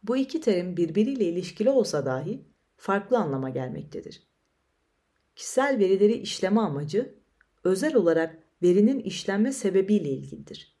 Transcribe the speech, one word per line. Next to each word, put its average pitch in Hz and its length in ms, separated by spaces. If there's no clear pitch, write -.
Bu 254 140
iki 269 240
terim 180 360
birbiriyle 208 480
ilişkili 180 440
olsa 214 360
dahi 143 360
farklı 202 400
anlama 135 320
gelmektedir. - 720
Kişisel 269 440
verileri 196 340
işleme 196 480
amacı, 156 540
özel 220 320
olarak 165 420
verinin 208 360
işlenme 202 520
sebebiyle 190 580
ilgilidir. - 720